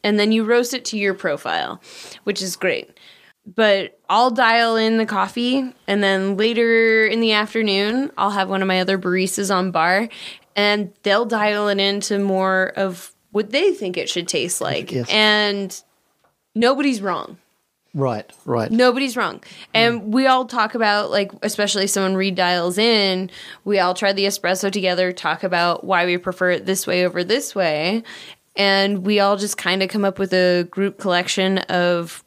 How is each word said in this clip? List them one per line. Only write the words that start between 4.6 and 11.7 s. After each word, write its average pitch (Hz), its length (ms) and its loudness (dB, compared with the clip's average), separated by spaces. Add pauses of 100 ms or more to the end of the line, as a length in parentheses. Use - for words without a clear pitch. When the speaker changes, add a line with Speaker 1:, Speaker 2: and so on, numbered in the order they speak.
Speaker 1:
in 220 220 2
the 220 100 0
coffee, 240 640 -2 (140)
and 202 160 0
then 196 340 2
later 226 720 4
in 220 120 0
the 226 140 2
afternoon, 214 840 0
I'll 196 140 0
have 196 180 -2
one 190 140 0
of 190 60 0
my 185 120 2
other 190 200 0
baristas 185 540 -2
on 185 180 0
bar, 180 360 2 (480)
and 208 460 0
they'll 208 240 2
dial 208 420 0
it 202 120 0